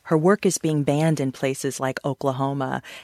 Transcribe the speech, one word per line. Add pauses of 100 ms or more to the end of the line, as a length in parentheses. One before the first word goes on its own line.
her
work
is
being
banned
in
places
like
Oklahoma, (240)